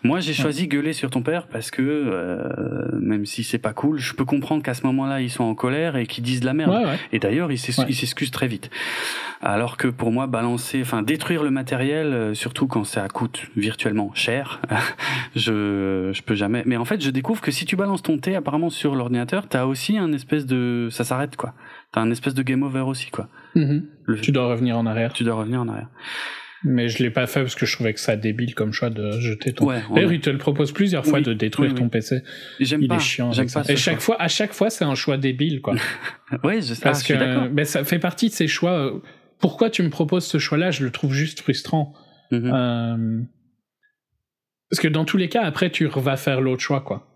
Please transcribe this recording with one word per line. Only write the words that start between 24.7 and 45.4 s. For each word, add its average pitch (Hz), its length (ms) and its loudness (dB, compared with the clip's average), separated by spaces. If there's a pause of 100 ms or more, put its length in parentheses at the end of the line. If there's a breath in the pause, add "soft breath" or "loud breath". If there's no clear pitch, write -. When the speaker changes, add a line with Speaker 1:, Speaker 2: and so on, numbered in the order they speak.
Speaker 2:
en 117 80 2
arrière. 113 260 0
Speaker 1:
Tu - 140 -2
dois 117 100 2
revenir 110 260 -2
en 117 60 -2
arrière. 104 220 -6 (720 loud breath)
Speaker 2:
Mais 123 240 4
je 113 160 0
l'ai 120 60 4
pas 120 180 0
fait - 140 0
parce 127 140 -2
que - 100 0
je - 100 -2
trouvais 113 180 0
que - 60 -6
ça 113 160 2
débile 113 400 -2
comme 107 160 0
choix 120 180 -2
de 107 300 -4
jeter 120 340 -2
ton 143 120 4
Speaker 1:
Ouais, 131 240 0
on 107 60 2
Speaker 2:
D'ailleurs, 170 160 6
Speaker 1:
a - 20 4
Speaker 2:
il 160 80 0
te - 80 2
le 139 80 0
propose 143 340 2
plusieurs 175 340 2
fois 147 140 4
Speaker 1:
Oui, 147 60 4
Speaker 2:
de 117 80 2
détruire 110 380 2
Speaker 1:
oui, 131 60 0
Speaker 2:
ton 123 80 2
Speaker 1:
oui. 120 40 4
Speaker 2:
P 113 120 0
C. 127 200 0 (400 loud breath)
Speaker 1:
J'aime 139 220 2
Speaker 2:
Il 135 40 4
Speaker 1:
pas, 147 80 2
Speaker 2:
est 170 40 4
chiant 127 340 0
Speaker 1:
j'aime 117 80 4
Speaker 2:
avec 123 80 2
ça. 151 100 0
Speaker 1:
pas 147 60 0
ce 147 80 2
Speaker 2:
Et - 20 6
chaque 165 200 2
Speaker 1:
choix. - 200 2
Speaker 2:
fois, - 60 -2
à 170 80 2
chaque 208 240 0
fois, 208 160 2
c'est 202 160 -2
un 139 100 2
choix 135 220 0
débile, 135 440 0
quoi. 127 140 0 (320 loud breath)
Speaker 1:
<laughs> - 360 0
Ouais, 208 180 4
je 120 120 -2
sais, 117 80 -6
Speaker 2:
Parce 147 180 2
Speaker 1:
ah, - 20 -4
je 123 40 -4
suis 151 100 2
Speaker 2:
que, 135 40 4
Speaker 1:
d'accord. 127 300 2
Speaker 2:
ben, 147 160 2
ça 147 180 0
fait 170 160 2
partie 180 300 0
de - 40 -8
ces 160 140 2
choix, 170 240 2 (220)
euh, 107 60 -6 (400 loud breath)
pourquoi - 300 4
tu 208 140 0
me 165 60 2
proposes 165 360 0
ce - 120 0
choix-là ? 160 340 2
Je 135 140 -2
le 120 60 -2
trouve 135 220 0
juste 151 280 -2
frustrant. 143 520 0 (380 loud breath)
Speaker 1:
Mhm. 123 220 2
Speaker 2:
Euh... 117 680 0 (1500)
Parce 175 120 0
que 175 60 4
dans 156 180 2
tous - 120 0
les 180 120 2
cas, 233 140 2